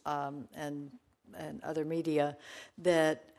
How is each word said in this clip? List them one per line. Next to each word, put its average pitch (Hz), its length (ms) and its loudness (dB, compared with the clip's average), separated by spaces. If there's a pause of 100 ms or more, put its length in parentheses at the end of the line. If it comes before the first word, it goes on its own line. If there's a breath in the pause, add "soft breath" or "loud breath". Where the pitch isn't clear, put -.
um, 143 500 -4
and, 147 360 -8 (440)
and 151 300 -10
other 156 220 -2
media, 151 500 2 (400 loud breath)
that 165 480 4 (140)